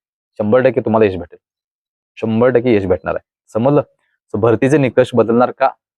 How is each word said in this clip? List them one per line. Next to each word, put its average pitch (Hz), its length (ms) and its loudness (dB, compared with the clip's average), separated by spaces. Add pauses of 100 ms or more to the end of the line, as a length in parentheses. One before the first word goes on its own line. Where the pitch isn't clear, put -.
(380)
शंभर 110 220 0
टक्के 127 200 0
तुम्हाला 110 260 2
यश 95 100 -2
भेटेल, 85 220 -14 (800)
शंभर 113 320 0
टक्के 123 260 0
यश 101 100 0
भेटणार 87 300 -4
आहे. - 380 -16
समजलं? 139 300 0 (520)
So, 104 60 -6
भरतीचे 117 380 2
निकष 127 360 0
बदलणार 117 360 0
का? 131 180 -2 (300)